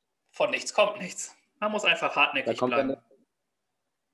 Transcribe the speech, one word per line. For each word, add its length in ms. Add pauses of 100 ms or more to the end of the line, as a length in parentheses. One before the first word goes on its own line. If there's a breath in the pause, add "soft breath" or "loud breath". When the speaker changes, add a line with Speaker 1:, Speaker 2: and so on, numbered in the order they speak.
(320)
Speaker 1:
von 200
nichts 220
kommt 260
nichts. 360 (240)
Man 140
muss 100
einfach 320
hartnäckig 400
Speaker 2:
Da 40
kommt 140
Speaker 1:
bleiben. 160
Speaker 2:
dann 140 (1120)